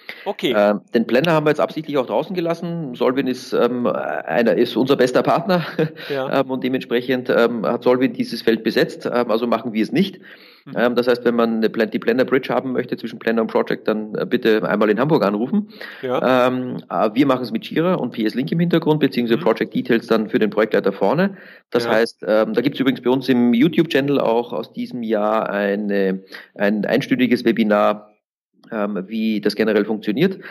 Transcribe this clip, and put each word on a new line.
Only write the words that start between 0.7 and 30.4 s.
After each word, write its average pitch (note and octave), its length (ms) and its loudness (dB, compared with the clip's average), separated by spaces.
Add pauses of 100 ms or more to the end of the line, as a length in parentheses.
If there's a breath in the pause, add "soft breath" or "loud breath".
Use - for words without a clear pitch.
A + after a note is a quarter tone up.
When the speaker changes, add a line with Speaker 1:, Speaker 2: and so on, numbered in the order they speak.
Speaker 2:
den A2+ 100 4
Planner C3+ 280 2
haben D3+ 120 2
wir D3+ 60 6
jetzt D3 80 -2
absichtlich D3 400 -2
auch A#2 80 -2
draußen C#3+ 280 -2
gelassen. E3 600 -4
Solvin B2+ 320 0
ist, - 260 -6
ähm, A#2+ 320 2
einer, D#2 720 0
ist A#2+ 220 2
unser C3 180 2
bester B2 260 2
Partner. E3 420 0 (140)
<laughs> D#3 320 -4
Speaker 1:
Ja. C3+ 300 -2
Speaker 2:
Ähm, C3 100 -2
und B2+ 140 -4
dementsprechend, B2+ 680 -2
ähm, A#2 380 2
hat A#2+ 160 -2
Solvin B2+ 300 2
dieses A#2 280 -6
Feld A2 220 2
besetzt. - 420 -2
Ähm, A#2 240 0
also A2+ 160 0
machen A#2 280 -2
wir G#2+ 100 0
es F#2+ 80 -2
nicht. F3+ 280 0 (460 loud breath)
Speaker 1:
Mhm. C#3 100 -16
Speaker 2:
Ähm, A#2+ 200 0
das A#2+ 120 2
heißt, A#2+ 160 2
wenn A#2+ 120 2
man A#2 220 0
eine A2 120 0
Plan-, A2 220 -2
die C#3 80 -4
Planner B2 260 0
Bridge B2+ 260 0
haben B2+ 200 -2
möchte B2 260 -4
zwischen A2+ 220 -10
Planner A2+ 240 0
und A2+ 80 -4
Project, - 360 -2
dann, G#2+ 280 -2
äh, - 100 -2
bitte A2 420 2
einmal G#2+ 220 2
in G#2 100 2
Hamburg C#3 240 2
anrufen. A#2+ 460 0 (320 loud breath)
Speaker 1:
Ja. B2+ 460 2
Speaker 2:
Ähm, B2+ 300 -2 (120)
äh, F#2+ 240 0
wir C#3 140 4
machen C3 160 2
es G#2+ 80 -8
mit A2 180 -4
Jira F3 240 0
und B2 180 -2
P A2 140 -4
S G#2+ 80 -2
Link C3+ 180 -4
im E3 80 0
Hintergrund, E3 400 2
beziehungsweise A#2 380 2
Speaker 1:
Mhm. - 60 -8
Speaker 2:
Project A2 320 0
Details A#2+ 320 0
dann A2 220 0
für B2+ 100 0
den G#2+ 100 2
Projektleiter G#2+ 440 0
vorne. E3 440 0 (320 loud breath)
Das A#2+ 160 0
Speaker 1:
Ja. A#2 60 -2
Speaker 2:
heißt, A2+ 340 0
ähm, A2 300 2
da A#2+ 60 2
gibt's C3+ 180 -2
übrigens B2+ 220 0
bei A#2+ 100 2
uns C3+ 180 0
im A#2+ 240 4
YouTube-Channel C#3+ 680 2
auch A#2 340 0
aus - 200 -8
diesem A#2+ 300 -8
Jahr G#2+ 460 0
eine, G2+ 760 -2 (320 loud breath)
ein G2+ 300 0
einstündiges B2 600 0
Webinar, G#2 720 2 (560)
ähm, G#2 360 -4
wie A2 340 -2
das G#2 140 0
generell G#2 300 2
funktioniert, A2+ 540 -2 (120)